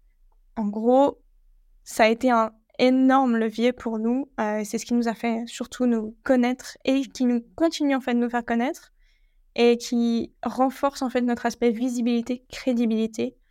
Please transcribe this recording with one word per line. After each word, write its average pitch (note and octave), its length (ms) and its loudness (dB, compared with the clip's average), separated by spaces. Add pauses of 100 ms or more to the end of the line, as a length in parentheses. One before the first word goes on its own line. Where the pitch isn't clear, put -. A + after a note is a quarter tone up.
(560)
En A3+ 100 -4
gros, A#3 560 2 (600)
ça - 220 0
a - 20 6
été A#3 240 2
un A3+ 220 2 (260)
énorme C4 580 4
levier A3+ 340 0
pour A3+ 280 -6
nous. A#3+ 400 -2
Euh, G#3+ 240 -2
c'est G#3+ 160 -6
ce - 60 -12
qui A#3+ 100 -2
nous A#3+ 120 0
a A3+ 60 -4
fait A3+ 320 -4
surtout - 400 -6
nous A3+ 380 -2
connaître B3+ 600 0
et C4+ 160 2
qui B3+ 240 -4
nous A#3+ 160 2 (140)
continue D#4 380 0
en C4 80 -2
fait B3+ 140 -2
de A#3+ 40 2
nous A#3+ 100 0
faire A#3 160 -4
connaître A#3 480 -4 (600)
et A#3+ 220 4
qui A#3 560 -2 (100)
renforce C4 580 -2
en C4 80 -2
fait B3 120 -2
notre A#3+ 260 -2
aspect A#3 240 0
visibilité, A#3+ 760 -2
crédibilité. A#3 840 -2 (160)